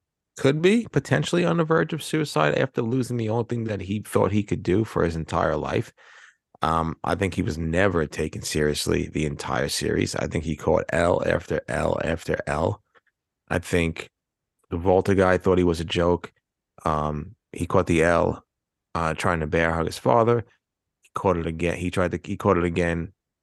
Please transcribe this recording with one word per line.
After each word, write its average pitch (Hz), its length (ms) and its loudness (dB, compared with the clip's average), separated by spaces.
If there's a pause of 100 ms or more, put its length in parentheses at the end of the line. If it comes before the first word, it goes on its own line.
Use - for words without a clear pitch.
(360)
could 143 240 2
be 214 320 4
potentially 151 520 0
on 170 120 0
the 170 80 2
verge 160 280 0
of 156 100 -6
suicide 151 540 0
after 131 260 0
losing 120 340 -2
the 110 140 -2
only 113 140 0
thing 117 200 -6
that 104 160 -4
he 98 200 -4
thought 101 320 2
he 104 100 2
could 95 200 -4
do 101 220 2
for 85 200 0
his 82 120 0
entire 82 400 0
life. 73 360 -4 (680)
Um, 80 420 0
I 85 100 0
think 92 200 -2
he 90 80 -2
was 80 160 -4
never 85 480 0
taken - 360 -6
seriously 78 640 0
the 76 180 -2
entire 71 420 -4
series. 78 460 -2
I - 120 -4
think 85 180 -4
he 78 120 -4
caught - 340 0
L 87 360 2
after 85 420 -2
L 80 340 -2
after - 440 -4
L. 82 360 -2 (640)
I 90 100 0
think 85 520 -2 (600)
the 92 60 -4
Volta 92 380 4
guy 92 240 4
thought 90 200 4
he 90 60 6
was 82 160 2
a 85 40 -4
joke. 85 480 0 (520)
Um, 76 500 -2 (180)
he - 140 -6
caught 90 200 2
the 82 160 4
L, 85 420 2 (500)
uh, 80 200 -2
trying 85 260 0
to 76 60 -2
bear 82 260 2
hug 82 140 -2
his - 120 -8
father. 117 460 2 (580)
He - 120 -20
caught 90 220 2
it 82 100 -4
again. 82 320 -2
He 87 120 -4
tried 87 220 -2
to, 87 100 -4
he 98 140 -8
caught 95 220 2
it 85 60 2
again 85 480 -2 (300)